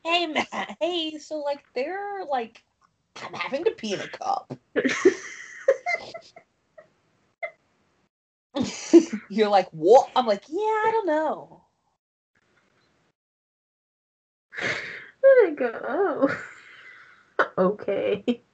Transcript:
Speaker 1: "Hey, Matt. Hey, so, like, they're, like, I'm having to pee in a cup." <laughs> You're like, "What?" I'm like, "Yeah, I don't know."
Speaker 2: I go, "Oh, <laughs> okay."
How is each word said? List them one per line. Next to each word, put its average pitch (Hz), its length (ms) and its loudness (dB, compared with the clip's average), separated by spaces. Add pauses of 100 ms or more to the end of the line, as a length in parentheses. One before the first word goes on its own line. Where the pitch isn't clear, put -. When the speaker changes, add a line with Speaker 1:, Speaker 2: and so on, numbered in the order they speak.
Speaker 1:
"Hey, 339 240 0
Matt. 226 540 -6
Hey, 320 360 -4
so, 311 200 -10
like, 285 260 -6 (100)
they're, 381 560 -8
like, 240 320 -6 (640)
I'm - 80 -14
having 269 300 -6
to 427 80 2
pee 214 220 -8
in 165 80 -6
a - 80 -10
cup." - 420 -6 (240)
<laughs> - 80 0 (4000)
You're 208 200 2
like, 196 200 4
"What?" 196 460 6
I'm 254 120 2
like, 202 220 0
"Yeah, 311 100 -6
I 427 320 0
don't 440 160 -2
know." 302 540 -4 (3500)
Speaker 2:
I 494 320 8
go, 247 160 -2 (160)
"Oh, 294 500 0 (1200)
<laughs> - 0 -
okay." 202 840 -2 (120)